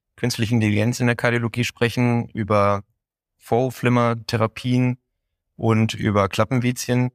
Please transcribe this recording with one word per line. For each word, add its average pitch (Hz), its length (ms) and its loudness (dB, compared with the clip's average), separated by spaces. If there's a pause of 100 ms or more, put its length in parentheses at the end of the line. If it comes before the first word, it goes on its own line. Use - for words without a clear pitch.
(160)
künstliche 117 380 -2
Intelligenz 107 460 2
in 123 80 2
der 120 80 2
Kardiologie 120 480 -2
sprechen, 120 640 -2
über 101 540 0 (540)
Vorhofflimmer-Therapien 123 1600 0 (580)
und 110 380 2
über 101 360 0
Klappenvizien. 123 840 0